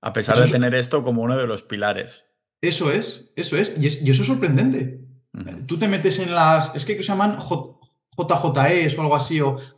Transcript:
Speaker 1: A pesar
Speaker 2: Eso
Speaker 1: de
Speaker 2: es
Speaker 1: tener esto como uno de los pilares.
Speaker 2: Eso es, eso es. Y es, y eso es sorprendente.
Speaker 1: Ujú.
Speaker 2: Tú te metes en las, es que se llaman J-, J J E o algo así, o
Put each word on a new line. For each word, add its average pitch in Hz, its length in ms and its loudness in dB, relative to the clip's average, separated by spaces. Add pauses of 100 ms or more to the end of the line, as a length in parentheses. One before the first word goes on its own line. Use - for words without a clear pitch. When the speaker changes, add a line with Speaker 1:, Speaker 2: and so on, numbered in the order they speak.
Speaker 1:
A 113 100 -6
pesar 110 220 0
Speaker 2:
Eso 120 80 6
Speaker 1:
de 127 40 6
Speaker 2:
es - 60 4
Speaker 1:
tener 123 220 2
esto 127 280 0
como 120 200 0
uno 120 140 0
de 131 100 -2
los 107 160 -6
pilares. 101 640 -6 (340)
Speaker 2:
Eso 165 320 0
es, - 440 -6
eso 131 200 -4
es. 202 220 0
Y 143 80 2
es, 147 160 -2
y 135 80 2
eso 131 120 6
es 202 60 0
sorprendente. 185 720 0 (340)
Speaker 1:
Ujú. - 320 -14
Speaker 2:
Tú 175 120 -4
te 208 100 0
metes 190 320 0
en 175 140 -4
las, 160 400 4
es 143 100 -8
que 214 100 -2
se 202 80 -6
llaman 202 340 0
J-, - 420 -8 (380)
J 170 200 0
J 143 360 2
E 170 240 2
o 160 60 -6
algo 147 140 2
así, 151 240 -2
o 135 160 0 (220)